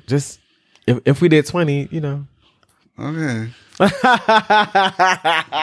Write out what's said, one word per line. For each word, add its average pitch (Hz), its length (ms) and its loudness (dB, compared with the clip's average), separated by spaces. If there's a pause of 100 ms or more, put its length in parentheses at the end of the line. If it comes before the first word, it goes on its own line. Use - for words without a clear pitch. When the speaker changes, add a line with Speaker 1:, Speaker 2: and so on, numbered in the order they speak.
Speaker 1:
Just, 139 360 -4 (460)
if, 120 180 2
if 139 160 2
we 175 80 4
did 151 160 4
twenty, 147 440 -2
you 160 120 -8
know. 143 260 -8 (720)
Speaker 2:
Okay. 123 500 -6 (300)
Speaker 1:
<laughs> 208 1300 2 (500)